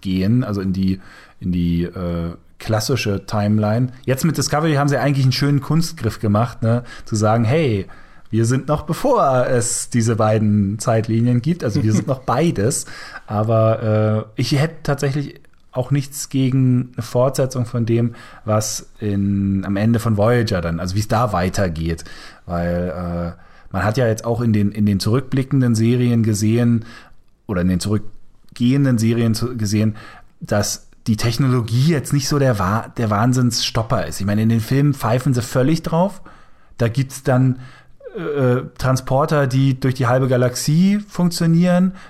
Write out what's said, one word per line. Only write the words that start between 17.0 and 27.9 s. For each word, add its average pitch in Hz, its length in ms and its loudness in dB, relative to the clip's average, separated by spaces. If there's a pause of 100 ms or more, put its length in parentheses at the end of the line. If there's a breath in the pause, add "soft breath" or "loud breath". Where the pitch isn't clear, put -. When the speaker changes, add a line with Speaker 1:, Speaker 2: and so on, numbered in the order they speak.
Speaker 1:
Fortsetzung 131 600 0
von 117 220 -4
dem, 117 300 0 (280 loud breath)
was 107 540 -2
in, 98 640 0
am 98 120 -2
Ende 113 240 2
von 110 160 0
Voyager 107 440 2
dann, 82 200 -4
also 92 160 -4
wie 104 40 0
es 107 60 -2
da 110 260 0
weitergeht. 87 680 -2 (440 loud breath)
Weil, 87 420 -4 (480)
äh, - 40 -20 (320 soft breath)
man 92 120 -2
hat 110 140 0
ja 123 100 2
jetzt 110 160 -2
auch 117 160 -2
in 117 120 2
den, 101 200 2
in 107 120 0
den 101 140 2
zurückblickenden 127 800 0
Serien 117 480 2
gesehen, 113 600 2 (640 loud breath)
oder 90 140 -2
in 90 80 2
den 92 100 2
zurückgehenden 123 1200 0